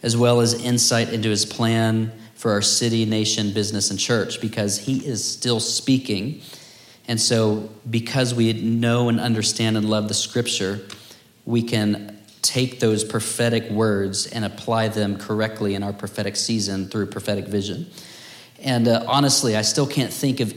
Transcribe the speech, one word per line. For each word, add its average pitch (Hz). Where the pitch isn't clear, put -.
as 117
well 120
as 113
insight 117
into 110
his 104
plan 113
for 113
our 104
city, 113
nation, 107
business, 104
and 95
church, 110
because 107
he 135
is 123
still 117
speaking. 127
And 117
so 107
because 120
we 117
know 117
and 117
understand 110
and 107
love 107
the 101
scripture, 101
we 117
can 107
take -
those 107
prophetic 117
words 104
and 107
apply 113
them 104
correctly 107
in 98
our 101
prophetic 101
season 98
through 104
prophetic 98
vision. 101
And, 120
uh, 117
honestly, 135
I 107
still 139
can't 123
think 131
of 104